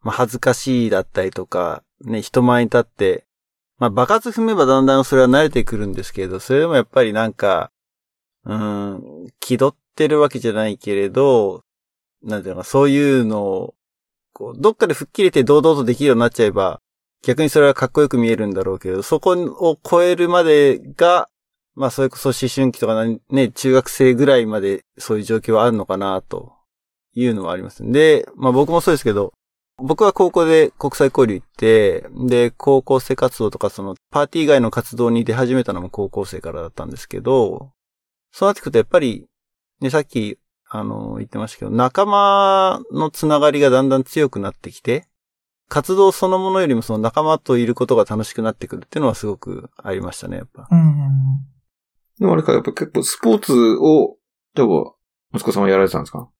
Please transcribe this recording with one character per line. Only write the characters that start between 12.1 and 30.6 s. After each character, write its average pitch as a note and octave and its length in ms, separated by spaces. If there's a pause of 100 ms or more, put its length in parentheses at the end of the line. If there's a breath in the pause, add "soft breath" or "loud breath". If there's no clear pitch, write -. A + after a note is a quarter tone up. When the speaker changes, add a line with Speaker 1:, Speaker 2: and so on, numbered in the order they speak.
Speaker 1:
な G#2+ 180
ん F#2 40
て F#2+ 60
い - 20
う F2+ 40
の F#2 60
か、 - 60
そ C#3 160
う C#3+ 60
い C#3 100 (220)
う A2+ 40
の G#2+ 180
を、 F#2+ 320 (580)
こ A2+ 220
う、 B2+ 60
ど G#3 100
っ A3 40
か G#3+ 120
で D#3+ 60
吹 - 140
っ - 40
切 G#3 120
れ F3+ 80
て C3+ 140
堂 D3 160
々 D#3 160
と C3 80
で A#2+ 100
き - 80
る C#3+ 60
よ B2+ 40
う - 40
に - 20
な A#2+ 80
っ - 20
ち A#2 140
ゃ - 20
え G#2 60
ば、 F#2+ 300 (400)
逆 B2+ 200
に D3+ 80
そ D3+ 120
れ C#3+ 60
は C3+ 60
か - 140
っ - 40
こ D#3 100
よ C#3+ 80
く B2+ 80
見 A#2 120
え A2+ 60
る G#2+ 120
ん G2 60
だ F#2+ 100
ろ F#2+ 100
う F#2 60
け F#2 120
ど、 F#2+ 100
そ D#3 200
こ F#3 100
を E3+ 500
超 F3 220
え F3+ 120
る F3 120
ま F3 160
で D3 360 (180)
が、 F3 320 (460)
ま C3 120
あ、 - 20
そ C#3 120
れ C3 80
こ - 80
そ C#3 120
思 B2 240
春 C3 180
期 - 80
と A2+ 80
か A2 80
な、 A2 100 (240)
ね、 C3+ 200
中 - 240
学 C3 160
生 C3 240
ぐ C3 120
ら C#3 120
い A#2 80
ま G#2+ 140
で G2 240 (140)
そ - 180
う - 40
い - 20
う - 20
状 A2 140
況 A2+ 160
は A2 100
あ A#2+ 80
る A2+ 60
の G2 80
か F#2+ 120
な、 G2 240
と - 320 (600)
い B2 140
う A#2 60
の F#2+ 120
は E2 80
あ F2+ 40
り F#2+ 60
ま - 60
す。 A2 200
で、 D3 460
ま C3 140
あ、 - 20
僕 C#3 200
も E3+ 100
そ F#3 100
う - 20
で C#3+ 40
す - 60
け A2 100
ど、 G2+ 200 (480)
僕 C#3 220
は G3 80
高 F3+ 200
校 E3+ 140
で D#3+ 320